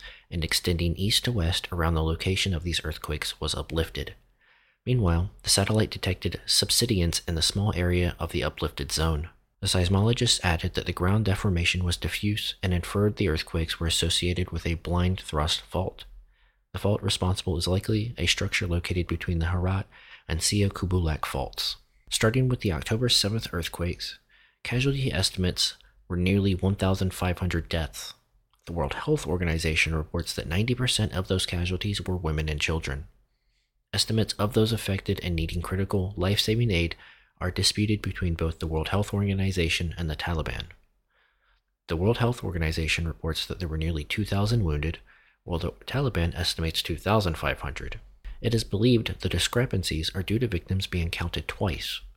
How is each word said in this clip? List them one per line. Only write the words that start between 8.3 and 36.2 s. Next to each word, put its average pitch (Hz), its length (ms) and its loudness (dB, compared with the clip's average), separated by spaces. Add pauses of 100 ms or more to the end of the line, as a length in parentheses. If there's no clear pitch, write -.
the 64 120 -2
uplifted 71 480 -4
zone. 80 380 0 (320)
The 98 60 -2
seismologists 98 760 4
added 87 320 0
that - 100 -4
the - 80 -4
ground 101 320 2
deformation 92 580 2
was 90 140 0
diffuse - 640 -2
and 95 100 0
inferred 101 440 2
the 104 120 2
earthquakes 80 520 -2
were 85 80 0
associated 87 640 0
with 85 160 -4
a 85 80 2
blind 90 440 2
thrust - 420 -2
fault. - 440 -4 (680)
The - 80 -8
fault - 220 2
responsible 95 560 0
is 85 100 -2
likely 107 520 0
a 87 80 0
structure - 400 0
located 85 400 0
between 85 320 -2
the 80 80 2
Herat 90 400 0 (400)
and 82 120 -2
Siak 101 340 2
Kubulak 87 520 0
faults. - 520 -4 (340)
Starting - 360 4
with 123 120 0
the 101 120 0
October 110 380 0
seventh 107 420 2
earthquakes, - 680 -6 (440)
casualty 131 480 0
estimates 90 640 0 (340)
were 90 100 -2
nearly 98 360 4
one 95 220 2
thousand 95 380 2
five - 260 -2
hundred 87 280 0
deaths. - 460 -4 (520)
The 87 80 -8
World 78 200 -2
Health - 340 -2
Organization 82 680 2
reports - 380 -4
that - 140 -6
ninety 107 280 0
percent 120 380 0
of 95 140 -2
those 95 180 2
casualties 90 560 -2
were 92 140 -2
women 78 320 -2
and 76 140 -2
children. 80 460 -2 (840)
Estimates 110 400 2
of - 200 0
those 110 200 4
affected 101 500 0
and 90 120 0
needing 82 260 0
critical, 95 560 0
life-saving 110 520 2